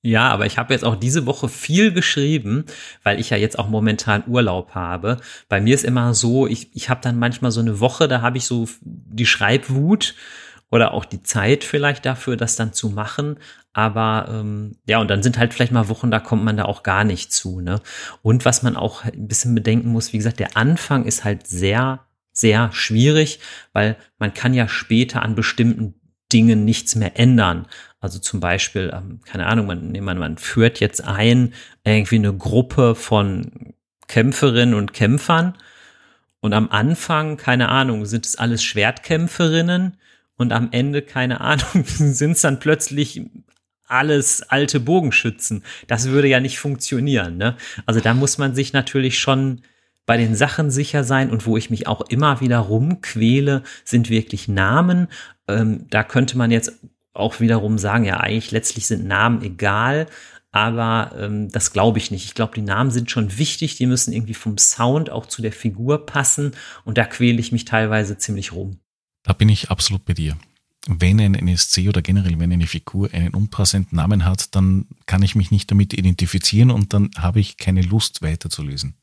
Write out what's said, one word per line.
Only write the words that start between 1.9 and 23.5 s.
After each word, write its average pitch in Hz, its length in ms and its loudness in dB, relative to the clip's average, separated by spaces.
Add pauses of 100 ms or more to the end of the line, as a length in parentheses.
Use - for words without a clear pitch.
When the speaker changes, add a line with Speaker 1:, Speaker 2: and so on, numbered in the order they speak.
Speaker 1:
geschrieben, 143 720 -2 (380)
weil 101 160 0
ich - 100 -6
ja 113 80 0
jetzt 104 220 -2
auch 101 100 -4
momentan 107 560 0
Urlaub 107 480 -2
habe. 90 460 -4 (280)
Bei 98 140 0
mir 117 140 6
ist 135 80 -2
immer 120 320 2
so, 123 320 2
ich, - 280 -6
ich - 140 -10
habe 127 140 -2
dann 120 160 -2
manchmal 120 320 0
so 110 80 -2
eine 113 200 0
Woche, 123 280 2
da 127 140 0
habe 123 180 -2
ich 120 60 -6
so 113 220 -2 (140)
die 113 460 -6
Schreibwut 135 880 0 (560)
oder - 240 2
auch 95 100 -4
die - 160 -12
Zeit 113 420 0
vielleicht 143 440 -2
dafür, 127 280 -4
das 113 200 -2
dann 110 180 -4
zu - 160 -4
machen. 123 480 -6 (360)
Aber, 110 580 0
ähm, 107 440 -8 (120)
ja, 107 100 2
und 110 100 2
dann 101 140 0
sind 120 160 0
halt 117 160 2
vielleicht 120 180 0
mal 117 160 2
Wochen, 113 220 -2
da 110 100 2
kommt 107 240 0
man 107 140 0
da 104 80 -2
auch - 160 -6
gar 98 220 0
nicht 98 280 -4
zu, 92 300 -6
ne? 90 180 -2 (440)
Und 120 200 2
was 127 200 2
man 120 120 0
auch - 280 -6
ein 107 240 -8
bisschen 113 260 -2
bedenken 113 360 2
muss, 113 240 -2
wie 113 40 -4
gesagt, 110 220 -2
der - 180 -4
Anfang 135 480 0
ist - 180 -4
halt 104 220 -4
sehr, 110 640 -2 (260)
sehr 110 380 2
schwierig, 147 680 2 (320)